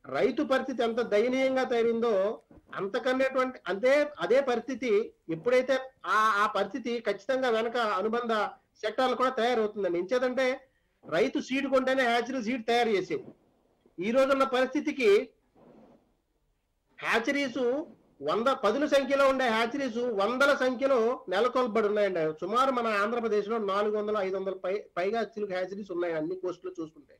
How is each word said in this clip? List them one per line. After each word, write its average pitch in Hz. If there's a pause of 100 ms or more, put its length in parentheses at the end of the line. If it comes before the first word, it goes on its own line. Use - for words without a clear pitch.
రైతు 233
పరిస్థితి 262
ఎంత 233
దయనీయంగా 254
తయారైందో 226 (360)
అంతకనేటువంటి, 254
అంతే, 262
అదే 220
పరిస్థితి 240 (180)
ఎప్పుడైతే 247 (260)
ఆ, 185
ఆ 214
పరిస్థితి 226
ఖచ్చితంగా 254
వెనక 226
అనుబంధ 220 (520)
సెక్టార్లు 247
కూడా 254
తయారవుతుందండి. 214
ఎంచేతంటే 254 (480)
రైతు 226
సీడ్ 269
కొంటేనే 262
హ్యాచరీ 240
సీడ్ 226
తయారు 233
చేసేది. 175 (840)
ఈ 233
రోజున్న 269
పరిస్థితికి 254 (1700)
హ్యాచరీస్ 254 (360)
వంద, 185
పదుల 262
సంఖ్యలో 277
ఉండే 262
హ్యాచరీస్ 233
వందల 247
సంఖ్యలో 254 (100)
నెలకొల్పబడి 226
ఉన్నాయండి. 190
సుమారు 247
మన 240
ఆంధ్రప్రదేశ్లో 214
నాలుగు 208
వందల, 208
ఐదు 190
వందల 190
పై, 190 (140)
పైగా 196
చిలుక 202
హ్యాచరీస్ 185
ఉన్నాయి 170
అన్ని 160
కోస్టులో 180
చూసుకుంటే. -